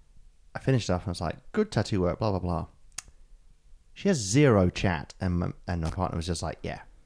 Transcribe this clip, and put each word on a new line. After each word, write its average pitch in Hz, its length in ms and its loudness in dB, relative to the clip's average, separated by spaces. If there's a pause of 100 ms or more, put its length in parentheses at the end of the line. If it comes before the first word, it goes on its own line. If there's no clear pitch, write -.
(560)
I - 60 -10
finished 131 280 0
up 90 120 0
and - 80 -6
I - 20 -2
was 87 100 -6
like, 85 140 -4 (160)
"Good 214 200 0
tattoo 104 300 0
work, 87 160 0
blah, 110 140 0
blah, 95 80 0
blah." 85 260 -2 (1300)
She - 140 -4
has 196 100 4
zero 107 540 6
chat, - 500 -2
and 90 160 0
my, 90 140 -2 (160)
and 87 140 -4
my 80 100 -2
partner - 260 -4
was 82 80 -4
just 85 160 -4
like, 80 220 -6
"Yeah, 71 160 -8 (260)